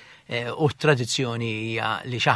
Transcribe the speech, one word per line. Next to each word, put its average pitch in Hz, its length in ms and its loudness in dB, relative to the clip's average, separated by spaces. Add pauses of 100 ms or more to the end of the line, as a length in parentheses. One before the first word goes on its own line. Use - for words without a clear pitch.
(280)
eh, 120 240 -4
u 156 160 2
t-tradizzjoni 120 840 0 (220)
hija 110 320 -2
li 123 160 -4
xi 143 160 2